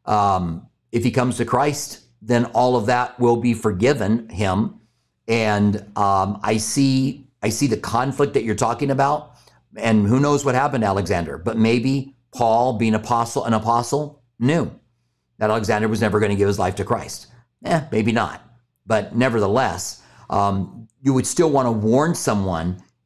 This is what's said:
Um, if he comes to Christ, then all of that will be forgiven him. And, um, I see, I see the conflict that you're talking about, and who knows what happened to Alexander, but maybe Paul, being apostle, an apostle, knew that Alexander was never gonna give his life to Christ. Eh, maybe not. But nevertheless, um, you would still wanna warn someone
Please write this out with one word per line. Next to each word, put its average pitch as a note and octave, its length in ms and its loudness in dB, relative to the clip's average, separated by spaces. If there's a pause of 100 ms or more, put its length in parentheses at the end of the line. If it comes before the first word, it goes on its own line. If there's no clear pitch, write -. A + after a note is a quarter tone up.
Um, F#2+ 600 0 (240)
if A#2 120 0
he B2+ 80 0
comes B2 260 0
to A#2+ 80 -2
Christ, C#3+ 540 -2 (200)
then A#2+ 260 0
all B2 300 2
of G#2+ 120 -2
that B2 320 -2
will A#2+ 180 4
be A#2 160 2
forgiven A2 760 0
him. G2 500 -2 (480)
And, G#2 580 0 (100)
um, G2 460 0
I A2 160 0
see, C3+ 720 -2 (160)
I G#2+ 60 -2
see C#3 180 0
the A2+ 100 0
conflict C#3 560 -2
that A#2 100 0
you're A2 120 -2
talking A#2 340 -2
about, C#3 460 -2 (400)
and G#2+ 320 2
who B2 120 4
knows C#3+ 240 2
what C3 120 0
happened C3+ 260 0
to G#2+ 60 2
Alexander, F#2+ 500 -2
but - 200 -4
maybe B2 580 0 (180)
Paul, A#2 400 2
being A2 220 0
apostle, A#2 480 -2
an A#2 100 0
apostle, A#2+ 720 -2 (160)
knew C#3 320 0 (680)
that G#2+ 140 0
Alexander A2 360 0
was G#2+ 140 0
never G#2+ 180 2
gonna G2+ 160 2
give G2 120 2
his G2 100 0
life F#2 200 0
to G2+ 60 -4
Christ. - 440 -6 (360)
Eh, E3+ 180 0 (100)
maybe A2 200 0
not. A2 300 -2 (460)
But G#2 280 -2
nevertheless, A#2 840 0 (300)
um, G2+ 560 -2 (160)
you C3+ 100 2
would B2+ 140 0
still D#3+ 240 2
wanna C3 200 2
warn A#2 440 2
someone F#2+ 640 -2 (240)